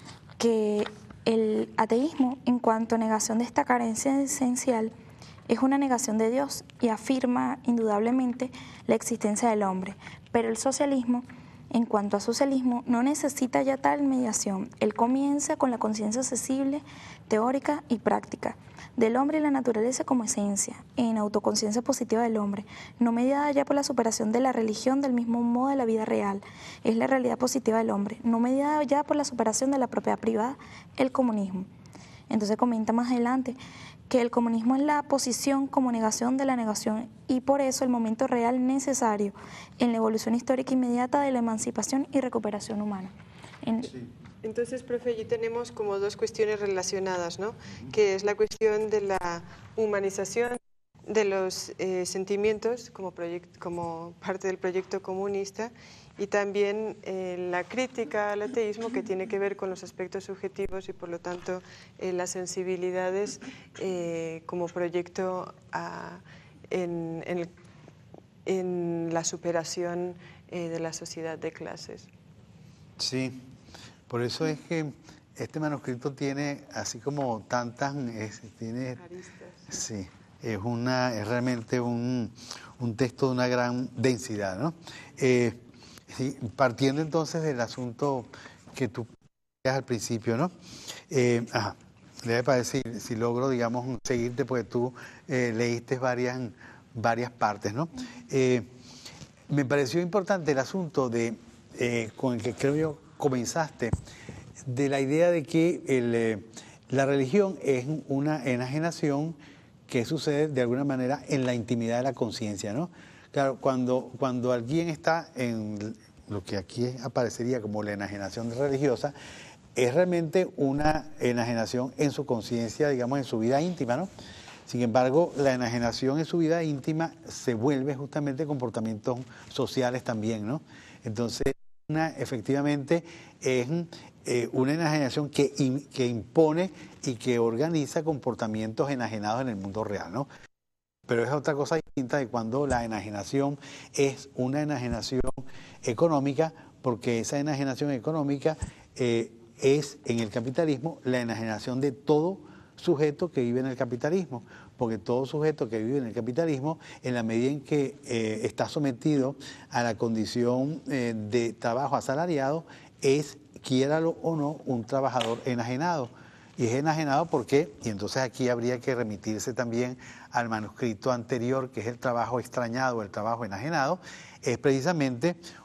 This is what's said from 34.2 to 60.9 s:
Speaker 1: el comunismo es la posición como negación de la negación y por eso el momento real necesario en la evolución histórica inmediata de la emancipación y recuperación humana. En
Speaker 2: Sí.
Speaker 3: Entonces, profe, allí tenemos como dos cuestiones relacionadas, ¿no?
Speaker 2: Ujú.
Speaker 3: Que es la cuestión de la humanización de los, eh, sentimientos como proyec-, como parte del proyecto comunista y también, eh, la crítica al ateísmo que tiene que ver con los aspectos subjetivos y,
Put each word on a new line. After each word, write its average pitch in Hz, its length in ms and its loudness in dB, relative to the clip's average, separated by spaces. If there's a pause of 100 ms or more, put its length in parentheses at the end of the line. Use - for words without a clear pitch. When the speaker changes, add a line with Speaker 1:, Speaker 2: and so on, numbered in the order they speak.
Speaker 1:
el 240 100 2
comunismo 233 460 4
es 277 40 2
la 294 220 2
posición 269 640 2
como 254 240 2
negación 233 460 2
de 277 80 2
la 262 100 2
negación 220 540 -2 (180)
y 254 140 2
por 277 180 4
eso 269 240 2
el 254 60 2
momento 226 360 2
real 254 400 4
necesario 254 680 2 (460)
en 240 120 4
la 226 60 2
evolución 220 360 2
histórica 262 400 0
inmediata 247 480 2
de 277 100 2
la 254 80 2
emancipación 233 720 0
y 269 80 4
recuperación 214 600 -2
humana. 190 280 -4 (540)
En 226 200 0
Speaker 2:
Sí. 123 260 -10 (340)
Speaker 3:
Entonces, 240 400 -4
profe, 240 260 -4
allí 220 160 -2
tenemos 233 480 -2
como 202 260 -2
dos 202 160 -2
cuestiones 214 460 0
relacionadas, 185 760 -2
¿no? 202 120 -4
Speaker 2:
Ujú. - 420 -14
Speaker 3:
Que 202 240 6
es 190 80 -4
la 208 120 2
cuestión 214 540 2
de 208 120 2
la 180 420 -2 (320)
humanización 208 800 0 (500)
de 214 200 2
los, 190 540 -2
eh, 185 260 0
sentimientos 202 840 -2
como 185 220 -10
proyec-, 175 460 -8
como 170 540 -6 (120)
parte 190 220 -4
del 185 100 -2
proyecto 185 440 -2
comunista 196 720 -4 (480)
y 202 80 -2
también, 202 760 0
eh, 180 480 -6
la 180 120 0
crítica 220 680 -2
al 208 100 -2
ateísmo 220 500 -2
que 208 120 -2
tiene 185 240 -4
que 202 100 -2
ver 196 180 0
con 196 140 -4
los 180 140 -8
aspectos 185 420 -8
subjetivos 190 640 -6
y, 185 40 -8